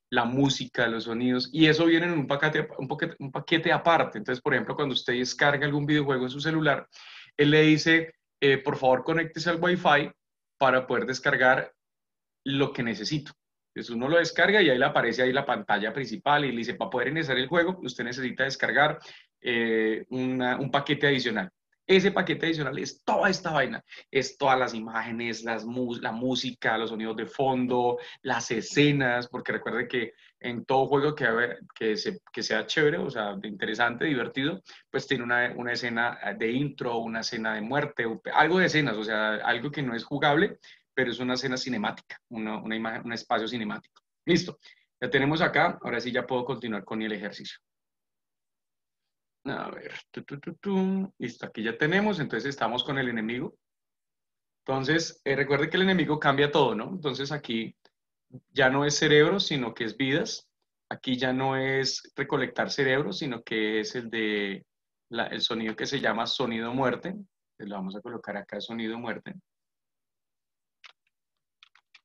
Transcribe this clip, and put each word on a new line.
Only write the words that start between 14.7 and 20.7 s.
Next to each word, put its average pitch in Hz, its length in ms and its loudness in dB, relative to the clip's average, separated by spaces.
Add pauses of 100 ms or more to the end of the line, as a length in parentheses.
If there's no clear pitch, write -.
le 131 80 4
aparece 127 380 2
ahí 127 100 4
la 135 120 0
pantalla 107 460 0
principal 139 540 0
y 127 60 -2
le 120 80 -6
dice, 120 160 -4
"Para 104 160 -4
poder 123 180 0
iniciar 147 280 0
el 131 120 0
juego, 170 320 2
usted 127 240 -6
necesita 123 380 -4
descargar, 135 560 2 (420)
eh, 113 680 0
una, 127 480 -2
un 135 140 -4